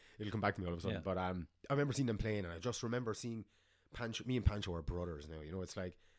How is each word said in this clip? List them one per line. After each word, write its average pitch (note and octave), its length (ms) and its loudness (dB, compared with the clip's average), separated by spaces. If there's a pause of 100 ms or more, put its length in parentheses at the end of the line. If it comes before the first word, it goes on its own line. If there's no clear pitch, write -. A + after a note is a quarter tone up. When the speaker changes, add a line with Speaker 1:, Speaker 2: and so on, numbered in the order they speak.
(200)
Speaker 1:
It'll G#2 120 -4
come G#2+ 100 0
back G2+ 140 4
to G2+ 60 -4
me F2+ 60 0
all F2 60 2
of E2+ 60 -4
a - 20 -8
sudden. G2 160 0
Speaker 2:
Yeah. F2 60 -4
Speaker 1:
But, F#2 140 2
um, F#2 300 0 (220)
I C#3 40 4
remember C#3+ 200 4
seeing C3 140 2
them A2 100 2
playing, G#2+ 280 2
and E2+ 80 -4
I E2+ 60 -6
just A#2+ 240 -2
remember A#2 300 0
seeing A2+ 320 -6 (480)
Pancho. A2+ 320 -4
Me B2+ 120 4
and G#2 80 4
Pancho G2+ 280 2
are E2 80 -2
brothers E2 460 -2
now. D#2 140 -10
You D2+ 100 -8
know, F#2+ 100 -2
it's F2 160 -6
like F#2 200 -4 (220)